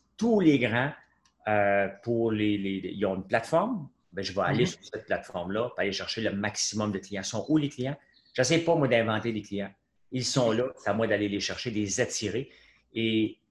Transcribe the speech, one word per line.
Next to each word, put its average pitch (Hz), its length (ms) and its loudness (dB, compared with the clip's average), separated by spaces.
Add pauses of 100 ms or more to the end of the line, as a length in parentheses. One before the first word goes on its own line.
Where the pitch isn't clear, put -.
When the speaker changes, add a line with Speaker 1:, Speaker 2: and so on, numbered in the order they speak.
(180)
Speaker 1:
tous 226 220 4
les 151 200 6
grands, 123 320 0 (560)
euh, 101 400 4 (160)
pour 117 280 0
les, 107 260 2
les, 98 240 -4
les, 87 80 -8
ils 98 160 -2
ont 95 100 0
une 92 120 -6
plateforme. 165 600 0 (240)
Ben, 98 120 -6
je 95 100 -6
vais 98 80 0
aller 95 220 2
Speaker 2:
Mhm. - 20 4
Speaker 1:
sur 180 180 -2
cette - 220 -12
plateforme-là 98 640 -4
pour - 100 -8
aller 98 120 0
chercher 98 300 -6
le 104 100 -2
maximum 104 600 -2
de 95 80 -4
clients. 95 240 -8
Sont 110 260 -6
où 156 80 4
les 143 120 0
clients ? 135 280 -6 (360)
J'essaie 156 260 4
pas, 165 160 2
moi, 143 120 4
d'inventer 113 440 2
des 107 100 -4
clients. 101 300 -6 (400)
Ils 127 140 -4
sont 120 260 2
là. 113 160 2 (100)
C'est - 120 -4
à 101 40 2
moi 110 140 0
d'aller 104 200 2
les 98 120 -2
chercher, 98 320 -6
de 104 40 -4
les 104 240 -2
attirer. 113 500 -4 (440)
Et 110 440 0 (140)